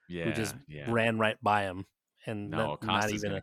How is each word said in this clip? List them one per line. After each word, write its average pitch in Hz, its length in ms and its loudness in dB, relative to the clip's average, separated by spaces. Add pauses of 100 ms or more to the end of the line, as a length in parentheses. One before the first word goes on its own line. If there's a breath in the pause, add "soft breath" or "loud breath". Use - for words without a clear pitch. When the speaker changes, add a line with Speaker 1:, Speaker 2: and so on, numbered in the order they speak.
Speaker 1:
Yeah, 87 180 -4
Speaker 2:
Who 78 80 2
just 107 220 -2 (120)
Speaker 1:
yeah. 73 240 -6
Speaker 2:
ran 113 280 4
right 110 220 2
by 104 220 4
him 95 220 -6 (400)
and 104 240 -6
Speaker 1:
No, - 80 -4
Speaker 2:
not, 73 260 -2
not 104 200 2
Speaker 1:
Acosta's 107 100 0
Speaker 2:
even 104 160 -2
Speaker 1:
gonna 98 100 -4
Speaker 2:
a - 40 -10